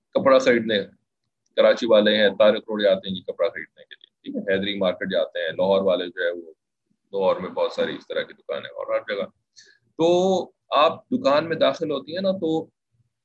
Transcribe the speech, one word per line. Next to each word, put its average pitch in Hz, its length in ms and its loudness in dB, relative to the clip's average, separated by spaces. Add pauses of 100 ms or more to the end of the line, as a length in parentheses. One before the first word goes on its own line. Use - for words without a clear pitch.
(120)
کپڑا 135 260 4
خریدنے 117 360 2 (800)
کراچی 110 300 4
والے 107 300 6
ہیں، 104 120 4
طارق 104 400 4
روڈ 107 140 -4
جاتے 98 260 2
ہیں 92 80 -8
جی 90 60 -12
کپڑا - 260 -2
خریدنے - 360 -16
کے - 100 -20
لیے، - 280 -20
ٹھیک - 140 -12
ہے، 98 180 -2
حیدری 98 240 -4
market 95 340 -2
جاتے 85 260 -2
ہیں، 82 120 -4
لاہور 95 320 0
والے 90 240 0
جو 87 180 -6
ہے 85 60 -2
وہ 85 220 -10 (600)
لاہور 92 240 0
میں 87 140 -8
بہت 85 220 -2
ساری 80 240 -4
اس - 100 -20
طرح 80 160 -4
کی 78 100 -18
دکانیں 71 380 -12
اور - 240 -8
ہر 107 200 -6
جگہ۔ 98 100 -6 (720)
تو 180 540 0 (200)
آپ 147 380 0
دکان 143 400 0
میں 160 80 -4
داخل 139 340 0
ہوتی 139 240 -8
ہیں 190 80 -6
نا، 196 80 0
تو 160 360 -4 (580)